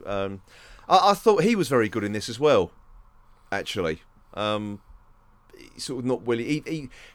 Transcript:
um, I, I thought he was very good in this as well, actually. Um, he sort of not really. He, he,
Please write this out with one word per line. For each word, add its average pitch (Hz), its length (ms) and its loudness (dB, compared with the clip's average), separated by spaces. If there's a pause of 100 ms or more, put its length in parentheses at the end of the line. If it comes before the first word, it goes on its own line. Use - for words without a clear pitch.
um, 98 360 -6 (480)
I, 185 220 6
I - 20 2
thought 196 300 4
he 233 120 2
was 165 140 0
very 120 180 4
good 104 160 -4
in 104 80 -4
this 104 160 -6
as 117 120 -10
well, 127 320 4 (800)
actually. 90 500 -4 (320)
Um, 104 480 -6 (920)
he - 60 -20
sort 131 200 -8
of 120 60 -8
not 123 220 -2
really. 117 180 0
He, 147 200 -2
he, 147 240 -8 (260)